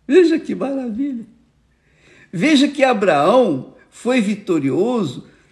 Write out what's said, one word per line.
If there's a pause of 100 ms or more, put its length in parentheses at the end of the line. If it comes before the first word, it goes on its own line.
Veja
que
maravilha! (1080)
Veja
que
Abraão (140)
foi
vitorioso (240)